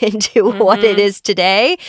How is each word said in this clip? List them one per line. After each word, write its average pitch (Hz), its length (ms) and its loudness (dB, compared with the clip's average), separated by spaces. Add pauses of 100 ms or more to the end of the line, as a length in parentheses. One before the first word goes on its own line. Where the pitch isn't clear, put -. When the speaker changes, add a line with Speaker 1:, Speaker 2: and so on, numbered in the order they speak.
Speaker 1:
into 214 500 0
what 196 320 0
it 220 140 4
Speaker 2:
Mm-hmm. - 20 0
Speaker 1:
is 202 200 0
today. 202 580 0 (120)